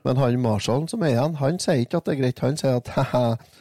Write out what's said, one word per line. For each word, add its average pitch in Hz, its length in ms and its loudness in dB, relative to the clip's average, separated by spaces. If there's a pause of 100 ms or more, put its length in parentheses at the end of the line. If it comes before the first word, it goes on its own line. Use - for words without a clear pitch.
Men 127 120 0
han 127 240 2
Marshallen 120 480 0
som 233 140 -4
er 143 140 2
igjen, 147 180 0
han 143 240 0
sier 147 240 0
ikke 123 160 -4
at 165 60 -4
det 180 100 -2
er 135 80 -2
greit. 123 160 -2
Han 135 180 0
sier 131 200 0
at, 123 120 -4
<laughs> - 60 -10
«Haha, 123 420 0 (240)